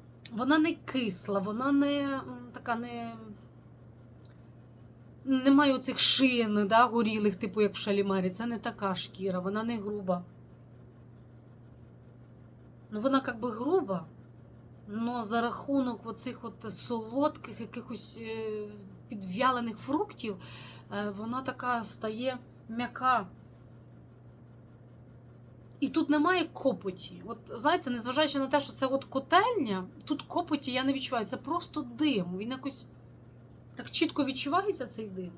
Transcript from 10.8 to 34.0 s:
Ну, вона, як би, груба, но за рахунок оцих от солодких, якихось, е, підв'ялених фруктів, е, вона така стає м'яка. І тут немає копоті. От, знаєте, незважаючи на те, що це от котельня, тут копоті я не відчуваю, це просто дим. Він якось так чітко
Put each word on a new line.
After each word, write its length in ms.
Ну, 100
вона, 260
як 120
би, 120
груба, 540
но 360
за 180
рахунок 680
оцих 360
от 300
солодких, 880
якихось, 600
е, 460
підв'ялених 680
фруктів, 580
е, 180
вона 320
така 420
стає 540
м'яка. 580
І 100
тут 200
немає 440
копоті. 720
От, 200
знаєте, 440
незважаючи 500
на 80
те, 120
що 140
це 120
от 200
котельня, 800
тут 160
копоті 500
я 120
не 100
відчуваю, 320
це 120
просто 440
дим. 560
Він 120
якось 360
так 160
чітко 340